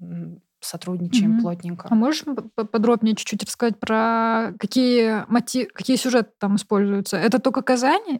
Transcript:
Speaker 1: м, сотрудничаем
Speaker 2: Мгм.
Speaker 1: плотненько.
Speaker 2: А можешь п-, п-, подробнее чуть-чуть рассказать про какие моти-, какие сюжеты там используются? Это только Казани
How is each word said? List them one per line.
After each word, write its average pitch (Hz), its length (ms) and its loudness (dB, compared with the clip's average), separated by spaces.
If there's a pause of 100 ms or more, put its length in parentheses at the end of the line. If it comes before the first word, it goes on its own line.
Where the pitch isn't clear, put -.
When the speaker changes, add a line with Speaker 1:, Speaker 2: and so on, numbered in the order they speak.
Speaker 1:
м, 170 420 -12 (180)
сотрудничаем 180 760 0
Speaker 2:
Мгм. - 20 4
Speaker 1:
плотненько. 175 560 -4
Speaker 2:
А - 20 6
можешь 269 300 2
п-, 254 180 -6 (120)
п-, 226 100 -4
подробнее 220 500 2
чуть-чуть - 300 -6
рассказать - 340 -4
про 226 800 0
какие 233 720 2
моти-, 240 360 -2
какие - 300 -2
сюжеты 240 420 0
там 202 180 0
используются? 202 600 0
Это 190 220 2
только 262 240 0
Казани 269 580 0